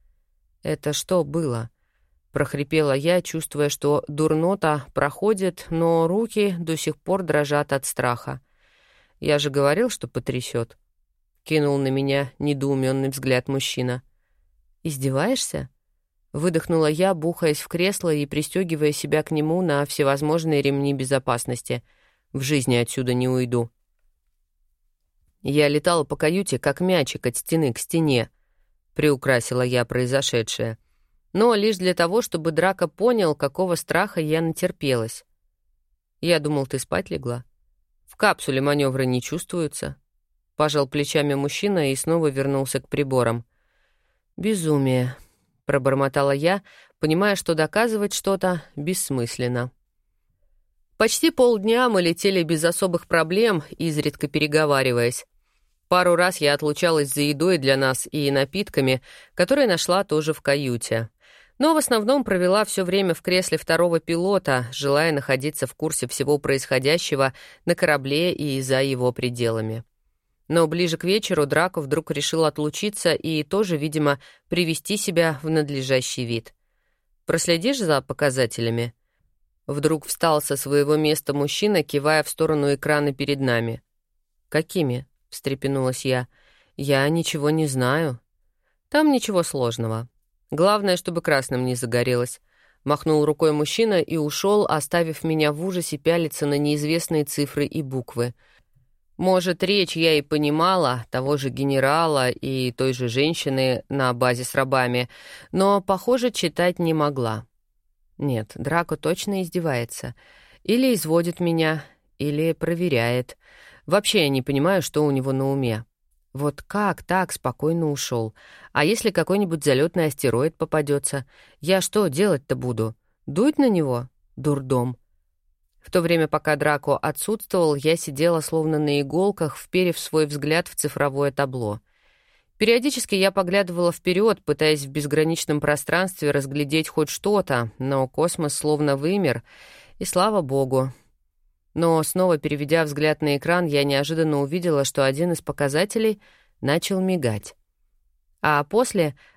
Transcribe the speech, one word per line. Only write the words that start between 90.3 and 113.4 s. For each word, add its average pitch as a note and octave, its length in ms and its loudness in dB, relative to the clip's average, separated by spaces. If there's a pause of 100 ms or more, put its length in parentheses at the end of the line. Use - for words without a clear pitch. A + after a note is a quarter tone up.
Главное, G3 460 2
чтобы E3+ 240 -6
красным C3 440 0
не B2+ 80 -2
загорелось», B2 640 -2 (440)
махнул D3+ 420 2
рукой D3+ 260 2
мужчина F3 480 0
и D#3+ 180 -2
ушёл, F#3+ 500 0
оставив D#3+ 560 -2
меня D#3 280 2
в D3+ 140 -6
ужасе F3+ 320 -4
пялиться D#3+ 480 0
на C#3+ 140 0
неизвестные D3+ 640 0
цифры C#3+ 400 -2
и - 160 -6
буквы. B2 540 -6 (800)
Может, F3+ 460 0
речь F#3 320 0
я D#3+ 220 4
и C#3+ 40 2
понимала, D3+ 880 2
того C3+ 280 0
же C3+ 120 -2
генерала C#3 800 2
и C3 420 -4
той C3 220 0
же B2 140 -4
женщины C3 800 0
на C3 260 0
базе B2 300 0
с - 100 -10
рабами, B2+ 560 0 (420)
но, G3 280 4
похоже, A3+ 520 0
читать F3 480 -2
не E3 140 2
могла. C3 520 -2 (720)
Нет, B2 380 -4
Драко E3 420 -2
точно F#3+ 440 -4
издевается. C#3 760 -4 (480)
Или B3 300 2
изводит E3+ 460 0
меня, D#3+ 460 0 (320)
или D3+ 340 -2
проверяет. D3 840 -2 (480)